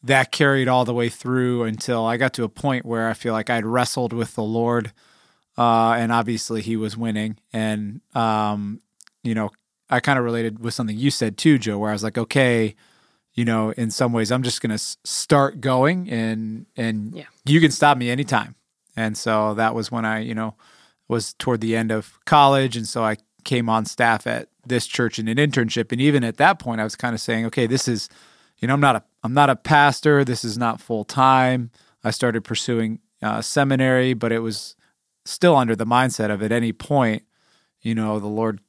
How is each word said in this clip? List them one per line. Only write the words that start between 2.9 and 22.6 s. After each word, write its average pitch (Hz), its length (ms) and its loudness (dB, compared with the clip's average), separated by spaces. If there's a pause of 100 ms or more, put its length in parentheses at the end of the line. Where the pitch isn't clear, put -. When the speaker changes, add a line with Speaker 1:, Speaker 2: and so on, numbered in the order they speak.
Speaker 1:
I 113 60 -4
feel 117 180 -4
like 110 180 -4
I'd 113 160 -2
wrestled 120 460 -2
with 117 220 -6
the 117 100 -6
Lord, 117 480 -2 (680)
uh, 117 340 4
and 117 200 0
obviously 113 500 -2
he 113 140 -4
was 107 200 -4
winning. 110 400 -4 (160)
And, 107 480 -4 (140)
um, 107 680 -2 (420)
you 117 120 -2
know, 107 160 -4 (400)
I 123 100 2
kinda 135 220 2
related 113 380 -4
with 113 140 -6
something 107 220 -4
you 135 140 0
said 110 260 -2
too, 151 220 4
Joe, 107 200 -2
where 107 120 -2
I - 40 -2
was 101 100 -6
like, 110 120 -4
"Okay, 117 580 2 (600)
you 120 100 -2
know, 110 280 0
in 113 180 -4
some 123 220 0
ways, 110 200 0
I'm 127 100 0
just 123 200 -4
gonna 110 120 -2
s-, - 300 -8
start - 560 2
going 139 500 0
and, 110 560 -4 (100)
and 113 380 -4
Speaker 2:
Yeah. - 100 -16 (200)
Speaker 1:
you 147 160 6
can 156 120 6
stop 147 260 4
me 120 120 -4
anytime." 131 440 -2 (420)
And 110 200 -2
so 107 380 0
that 113 200 0
was 113 180 -4
when 117 120 -4
I, 110 160 -2
you 117 140 -8
know, 110 200 -6 (540)
was 117 260 -4
toward 120 260 -2
the 113 160 -2
end 113 160 -2
of - 320 -8
college. 139 520 4